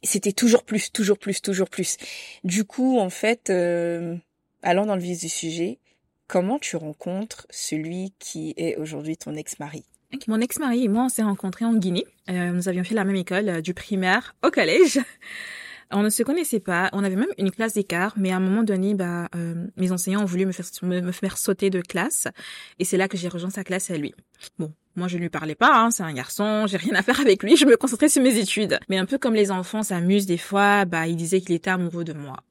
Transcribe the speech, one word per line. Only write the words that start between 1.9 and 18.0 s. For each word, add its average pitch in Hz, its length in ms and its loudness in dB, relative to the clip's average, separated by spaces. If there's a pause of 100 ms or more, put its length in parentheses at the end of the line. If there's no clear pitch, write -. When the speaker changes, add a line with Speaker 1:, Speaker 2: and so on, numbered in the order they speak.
Speaker 1:
Du 190 200 0
coup, 254 360 2
en 185 120 0
fait, 226 400 0
euh, 170 640 0 (480)
allons 185 240 2
dans 208 80 0
le 185 60 -2
vif 175 180 -4
du 165 100 -8
sujet. 170 480 -6 (500)
Comment 196 320 0
tu - 160 -8
rencontres 165 760 -8
celui 175 720 -6
qui 156 360 -10
est 165 200 -4
aujourd'hui 156 420 -8
ton - 160 -12
ex-mari ? 151 500 -12 (300)
Speaker 2:
Ok, 269 140 -10
mon 220 120 0
ex-mari 254 440 -2
et 233 40 2
moi, 226 180 2
on 254 40 0
s'est 226 140 -2
rencontrés 202 420 -2
en 233 80 2
Guinée. 185 320 0 (240)
Euh, 180 220 -2
nous 180 180 -2
avions 180 140 -2
fait 180 100 -4
la 214 100 0
même 196 120 0
école, 190 340 -2
euh, 165 120 -2
du 175 120 -4
primaire 185 640 -2 (100)
au 359 60 6
collège. 277 480 6 (920)
On 202 140 2
ne 214 80 4
se 226 100 0
connaissait 277 380 0
pas, 185 340 0
on 196 100 0
avait 190 120 0
même 311 240 0
une 196 100 2
classe 220 240 -4
d'écart, 196 420 0